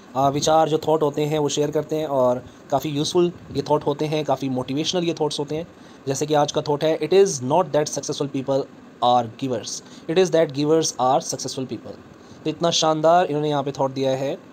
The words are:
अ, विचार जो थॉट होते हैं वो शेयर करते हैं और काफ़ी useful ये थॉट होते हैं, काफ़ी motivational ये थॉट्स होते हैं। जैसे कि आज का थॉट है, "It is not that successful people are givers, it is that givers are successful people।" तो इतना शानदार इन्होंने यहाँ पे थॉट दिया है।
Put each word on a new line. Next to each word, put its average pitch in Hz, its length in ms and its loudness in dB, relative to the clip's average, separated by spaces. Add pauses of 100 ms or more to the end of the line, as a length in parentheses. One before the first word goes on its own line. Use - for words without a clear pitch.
(160)
अ, 139 140 2
विचार 156 400 2
जो 156 80 2
थॉट 156 260 0
होते 147 180 0
हैं 151 180 0
वो 143 100 0
शेयर 147 220 -2
करते 151 240 -4
हैं 156 100 -4
और 127 380 0 (280)
काफ़ी 143 180 0
useful 170 420 0 (220)
ये 135 80 -2
थॉट 147 240 0
होते 151 200 -2
हैं, 151 200 -2
काफ़ी 135 240 -2
motivational 135 540 -2
ये 165 180 -2
थॉट्स 147 180 -2
होते 147 160 -6
हैं। 165 120 -8 (400)
जैसे 139 180 -2
कि 147 80 -2
आज 147 180 2
का 151 100 -2
थॉट 147 220 -2
है, 156 160 0
"It 156 100 -4
is 190 200 6 (140)
not 151 200 2
that 151 220 0
successful 143 500 -4
people 135 280 0 (400)
are 123 220 4 (180)
givers, 135 400 -4 (280)
it 165 60 -2
is 185 140 6
that 160 180 4
givers 147 360 2
are 131 340 2
successful - 440 -8
people।" 107 320 -10 (480)
तो 156 60 -4
इतना 165 220 0
शानदार 160 540 4
इन्होंने 147 240 -2
यहाँ 143 140 0
पे 139 80 -6
थॉट 135 220 -2
दिया 135 180 0
है। 139 260 -2 (160)